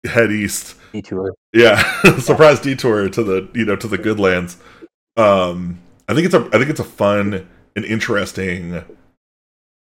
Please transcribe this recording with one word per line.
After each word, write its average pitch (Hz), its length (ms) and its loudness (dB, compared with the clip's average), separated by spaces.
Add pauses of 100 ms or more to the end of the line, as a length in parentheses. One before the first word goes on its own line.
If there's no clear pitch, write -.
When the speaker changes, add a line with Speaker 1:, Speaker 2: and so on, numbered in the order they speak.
Speaker 1:
head 113 280 0
east. 104 440 -6 (160)
Speaker 2:
Detour. 98 420 -8 (180)
Speaker 1:
Yeah, 110 300 6 (180)
<laughs> - 40 -10
Speaker 2:
Yeah. - 140 6
Speaker 1:
surprise 147 420 4
detour 113 500 -2
to 117 120 -4
the, 95 300 -2
you 113 140 -2
know, 101 100 0
to 95 100 -10
the 101 120 -4
good 107 200 -2
lands. 90 380 0 (600)
Um, 90 600 2 (280)
I 104 60 0
think 160 100 2
it's 185 100 0
a, - 200 2
I 110 40 6
think 143 120 0
it's 151 100 -6
a - 40 -4
fun 101 640 -2 (280)
and 104 100 -8
interesting 92 1000 -6 (1120)